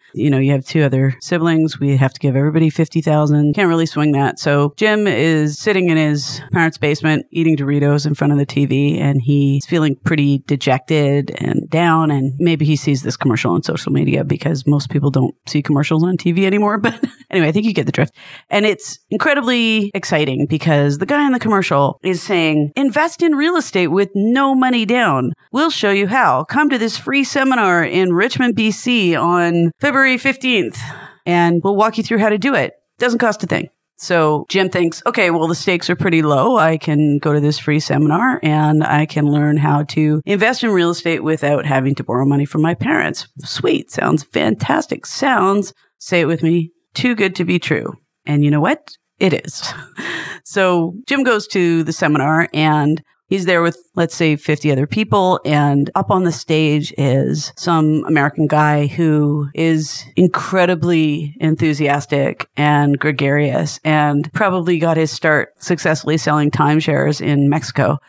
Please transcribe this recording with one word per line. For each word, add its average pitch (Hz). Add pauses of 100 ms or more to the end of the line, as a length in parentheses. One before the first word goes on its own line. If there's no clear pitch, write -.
(140)
you 123
know, 135
you 135
have 135
two 156
other 135
siblings. 160
We 139
have 131
to -
give 135
everybody 156
fifty 160
thousand. 151
Can't 196
really 165
swing 151
that." 139
So 143
Jim 214
is 151
sitting 190
in 165
his 151 (120)
parents' 165
basement 151
eating 160
Doritos 143
in 151
front 147
of 143
the 139
T 143
V, 143
and 139
he's 139
feeling 156
pretty 143
dejected 143
and -
down, 160
and 135
maybe 160
he 151
sees 139
this -
commercial 117
on -
social -
media 143
because 143
most 147
people 147
don't 131 (120)
see 151
commercials 156
on 180
T 175
V 190
anymore. 208
<laughs> 208
But 226 (280)
anyway, 165
I 160
think 208
you 208
get 143
the -
drift. - (360)
And 208
it's - (100)
incredibly 233
exciting 147
because 143
the 180
guy 285
in 269
the 247
commercial 180
is 180
saying, 156
"Invest 285
in 330
real 320
estate 185
with 196
no 254
money 254
down. 180 (200)
We'll 302
show 208
you 196
how. 185
Come 285
to 262
this 220
free 277
seminar 240
in 180
Richmond, 233
B 214
C." 196
C 202
on 170
February 262
fifteenth, 254 (460)
and 170
we'll 196
walk 214
you 220
through 226
how 214
to 208
do 262
it. 147 (240)
Doesn't 240
cost 214
a 180
thing. - (300)
So 156
Jim 190
thinks, 175
"Okay, 180
well, 165
the 165
stakes 175
are 175
pretty 165
low. 156
I 160
can 147
go 147
to 147
this 147
free 151
seminar 151
and 151
I 151
can 147
learn 147
how 147
to 151
invest 220
in 233
real 175
estate 170
without 147
having 135
to -
borrow 127
money 143
from 151
my 165
parents." - (120)
Sweet. -
Sounds -
fantastic. -
Sounds, 202 (260)
say 175
it 156
with 165
me, 165 (200)
too 247
good 196
to 180
be 175
true. - (320)
And 147
you 143
know 147
what? 247 (220)
It 190
is. - (160)
<laughs> - (640)
So 180 (140)
Jim 277
goes 220
to 170
the 160
seminar 151
and 151 (240)
he's 190
there 175
with, 170 (200)
let's 170
say, 156
fifty 151
other 139
people. 196
And 143
up 196
on 185
the 175
stage 156
is 135
some 156
American 151
guy 151
who 147
is 160 (100)
incredibly 165
enthusiastic 147
and 147
gregarious 143
and 147
probably 180
got 165
his 160
start 151 (100)
successfully 156
selling 151
timeshares 147
in 143
Mexico. 143 (100)